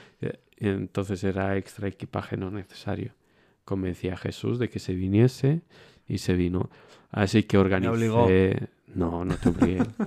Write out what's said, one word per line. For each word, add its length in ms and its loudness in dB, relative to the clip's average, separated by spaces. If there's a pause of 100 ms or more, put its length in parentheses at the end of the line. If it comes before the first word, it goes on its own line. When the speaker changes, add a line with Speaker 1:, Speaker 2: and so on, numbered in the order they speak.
(200)
Speaker 1:
eh, 180 -8 (180)
y 120 -4
entonces 560 -4
era 320 -2
extra 320 -8
equipaje 480 -8
no 160 -6
necesario. 600 -10 (500)
Convencí 460 -4
a 60 -6
Jesús 440 -6
de 80 -2
que 100 -10
se 160 -6
viniese 680 2 (440)
y 120 -4
se 160 -2
vino. 360 0 (400)
Así 340 2
que 120 2
Speaker 2:
Me 60 8
Speaker 1:
organicé 280 2 (200)
Speaker 2:
obligó. 180 4 (680)
Speaker 1:
No, 300 -2
no 120 -2
te 120 0
obligué. 340 2
Speaker 2:
<laughs> 60 -4 (180)